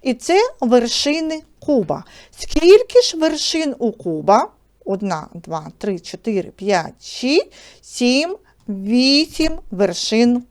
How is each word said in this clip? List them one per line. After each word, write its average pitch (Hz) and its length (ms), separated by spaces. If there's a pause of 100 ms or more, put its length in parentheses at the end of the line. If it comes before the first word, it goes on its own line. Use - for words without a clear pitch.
І 254 120
це 349 260 (200)
вершини 294 800 (160)
куба. 180 460 (340)
Скільки 440 640
ж - 140
вершин 311 640
у 220 140
куба? 175 560 (360)
Одна, 190 500
два, 160 440
три, 196 200
чотири, 190 520
п'ять, 190 540
шість, 311 480 (280)
сім, 285 560 (320)
вісім 269 920 (120)
вершин 220 800